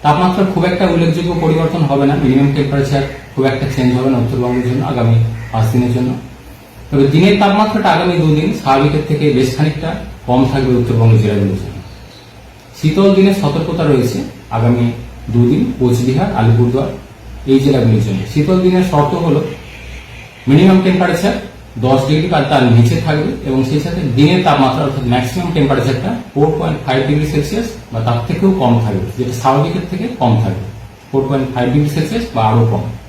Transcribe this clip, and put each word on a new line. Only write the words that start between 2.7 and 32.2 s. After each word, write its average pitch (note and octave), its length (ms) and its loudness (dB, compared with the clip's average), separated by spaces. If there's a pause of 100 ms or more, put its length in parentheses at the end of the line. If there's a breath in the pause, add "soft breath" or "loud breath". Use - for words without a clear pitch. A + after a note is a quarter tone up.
খুব C3+ 200 -2
একটা - 220 -4
চেঞ্জ B2 220 2
হবে C3 160 0
না B2 120 2
উত্তরবঙ্গের B2 440 -2
জন্য C3 140 0 (100)
আগামী A#2 240 2 (360)
পাঁচ A2+ 200 0
দিনের B2 240 2
জন্য। B2 140 -2 (800)
তবে C#3 160 2 (100)
দিনের F#3 280 6
তাপমাত্রাটা G#3 540 2
আগামী F3+ 260 0
দুদিন D#3 260 2 (120)
স্বাভাবিকের C#3+ 500 0
থেকে D3+ 140 0 (120)
বেশ B2+ 200 2
খানিকটা D#3 340 -2 (380)
কম B2 120 2 (120)
থাকবে C3+ 280 0
উত্তরবঙ্গের A2+ 420 4
জেলাগুলোর G2 400 0
জন্য। - 140 -12 (1040)
শীতল G3 380 2
দিনের G3 260 4
সতর্কতা D#3+ 440 -2
রয়েছে B2 320 2 (380)
আগামী A#2 280 2 (500)
দুদিন B2 280 4 (160)
কোচবিহার, B2+ 520 0 (100)
আলিপুরদুয়ার A#2+ 500 2 (640)
এই C3+ 120 6
জেলাগুলির A2+ 420 2
জন্য। F#2+ 140 -4 (120)
শীতল E3 320 2
দিনের F#3 260 4
শর্ত D3 220 2 (120)
হলো D3 160 2 (1080)
মিনিমাম F#3 380 6
টেম্পারেচার F3 480 0 (520)
দশ B2+ 220 2
ডিগ্রি D#3 260 0
বা D3+ 40 2 (120)
তার C3+ 120 2 (140)
নিচে A#2 200 4 (100)
থাকবে D3+ 240 -2 (180)
এবং C3+ 200 0
সেই D3+ 160 0
সাথে E3+ 160 -4 (180)
দিনের F3 280 4
তাপমাত্রা C3+ 400 2
অর্থাৎ C3+ 260 -4
ম্যাক্সিমাম E3+ 440 -2
টেম্পারেচারটা C3+ 540 0 (220)
ফোর C#3+ 160 2 (100)
পয়েন্ট D#3+ 260 -4
ফাইভ C3+ 240 0
ডিগ্রি D3+ 240 0
সেলসিয়াস G#3 360 -2 (240)
বা A2+ 140 -4
তার A#2 120 0 (100)
থেকেও F#3+ 220 2 (100)
কম A#2+ 120 2 (120)
থাকবে, G2 220 -2 (120)
যেটা A#2+ 220 -4
স্বাভাবিকের D#3+ 500 0
থেকে G3+ 160 -6 (140)
কম A#2 120 2 (100)
থাকবে, F#2 220 -4 (440)
ফোর C3+ 200 0
পয়েন্ট C3 260 -2
ফাইভ B2 200 0
ডিগ্রি D3 220 2
সেলসিয়াস A3 280 -4 (100)